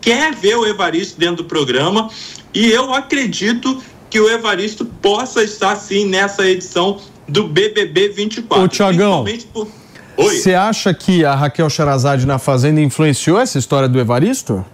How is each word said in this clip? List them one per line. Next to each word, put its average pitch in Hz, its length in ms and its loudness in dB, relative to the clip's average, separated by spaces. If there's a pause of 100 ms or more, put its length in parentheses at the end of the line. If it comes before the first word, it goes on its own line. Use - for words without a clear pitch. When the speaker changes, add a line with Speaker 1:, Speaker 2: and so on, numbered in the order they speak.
Speaker 1:
quer 277 340 0
ver 214 220 0
o 226 100 0
Evaristo 185 540 -4
dentro 170 160 0
do 165 80 -8
programa 160 640 0 (460)
e 220 160 2
eu 254 240 2
acredito 262 880 -2 (260)
que 220 100 -2
o 214 120 6
Evaristo 214 560 -4
possa 226 580 0
estar, 202 320 -2
sim, 202 300 -2
nessa 196 420 0
edição 185 500 -2 (300)
do 180 180 0
B 175 220 2
B 214 160 -2
B 180 240 0
vinte 202 300 -6
e 240 40 -10
quatro. 185 220 2
Speaker 2:
Ô, 185 40 4
Thiagão, 190 560 2
Speaker 1:
Principalmente 220 440 -8 (480)
por - 80 2
Oi. 196 140 2
Speaker 2:
você 190 160 2
acha 196 400 0
que 180 280 2
a 143 120 4
Raquel 147 340 0
Sherazade 139 560 0
na 135 140 0
Fazenda 143 420 2
influenciou 156 580 2
essa 240 200 0
história 135 320 0
do 127 100 2
Evaristo? 120 720 0